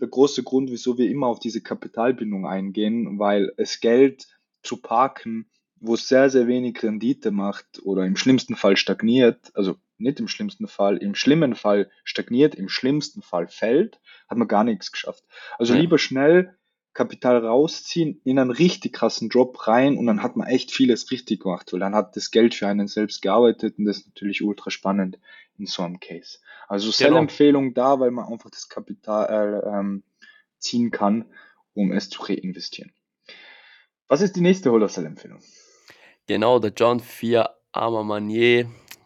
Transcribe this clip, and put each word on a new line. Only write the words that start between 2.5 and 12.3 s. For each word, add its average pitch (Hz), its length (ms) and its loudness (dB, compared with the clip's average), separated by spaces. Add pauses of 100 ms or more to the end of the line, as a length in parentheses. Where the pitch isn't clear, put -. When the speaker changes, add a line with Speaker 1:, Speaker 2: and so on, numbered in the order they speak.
Speaker 1:
weil 101 380 0
es - 220 -6
Geld 135 480 2 (360)
zu - 180 -10
parken, 117 680 -2 (300)
wo 117 140 -2
es - 140 -4
sehr, 131 220 4
sehr 127 180 4
wenig 123 360 -2
Rendite 110 480 -4
macht 101 520 -6
oder 95 220 -2
im 95 120 0
schlimmsten 127 380 2
Fall 98 200 4
stagniert, 117 800 2
also 95 240 -2 (200)
nicht 127 220 -4
im 110 80 -6
schlimmsten 104 400 -10
Fall, 101 300 0
im 101 180 -6
schlimmen 143 400 2
Fall 104 340 0 (140)
stagniert, 127 520 0